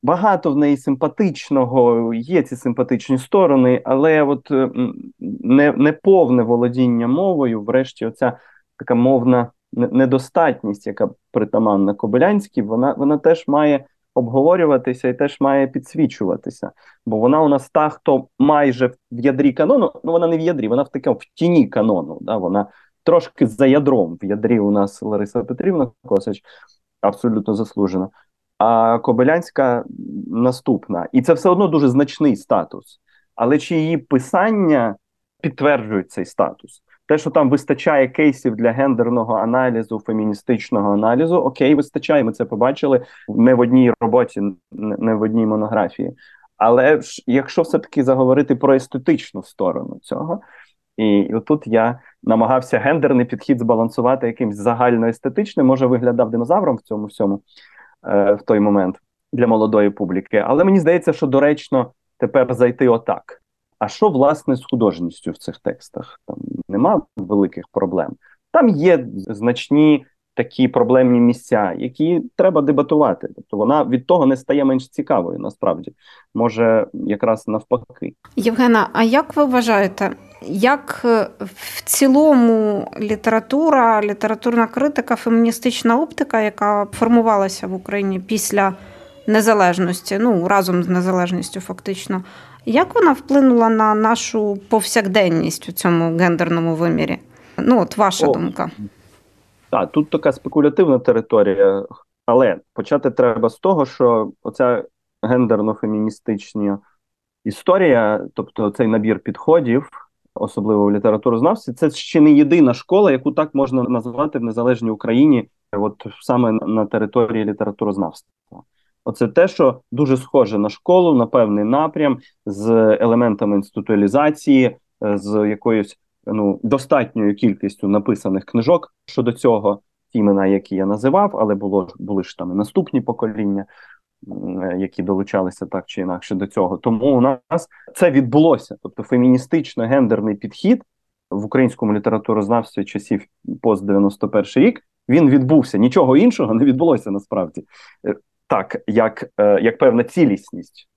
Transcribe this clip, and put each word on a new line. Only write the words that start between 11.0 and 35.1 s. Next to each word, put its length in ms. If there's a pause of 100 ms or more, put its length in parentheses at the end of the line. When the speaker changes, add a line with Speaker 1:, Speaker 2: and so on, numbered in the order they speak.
Speaker 1:
притаманна 600
Кобилянській, 680
вона, 360
вона 200
теж 300
має 380 (300)
обговорюватися 920
і 60
теж 280
має 260
підсвічуватися. 1040 (340)
Бо 120
вона 240
у 80
нас 200
та, 200
хто 380 (120)
майже 480
в 320
ядрі 340
канону, 380 (120)
ну, 80
вона 160
не 100
в 20
ядрі, 280
вона 160
в 60
такому, 260
в 100 (100)
тіні 320
канону, 540
да? 160
Вона 280 (380)
трошки 440
за 180
ядром. 560
В 40
ядрі 340
у 120
нас 300
Лариса 420
Петрівна 480 (140)
Косач, 360 (600)
абсолютно 520
заслужена. 560 (480)
А 420
Кобилянська 880 (420)
наступна. 840
І 100
це 120
все 160
одно 180
дуже 220
значний 460
статус. 640 (360)
Але 220
чи 180
її 220
писання 1000 (460)